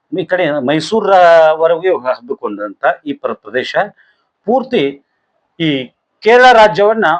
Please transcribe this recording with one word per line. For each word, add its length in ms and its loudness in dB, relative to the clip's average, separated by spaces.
ಈ 40 -6
ಕಡೆ 260 -2
ಮೈಸೂರವರೆಗೂ 1500 2
ಹಬ್ಬಿಕೊಂಡಂತ 880 -10
ಈ 60 -10
ಪ್ರ-, 220 -8
ಪ್ರದೇಶ 420 -8
ಪೂರ್ತಿ 600 -4
ಈ 240 -4
ಕೇರಳ 320 4
ರಾಜ್ಯವನ್ನ 520 2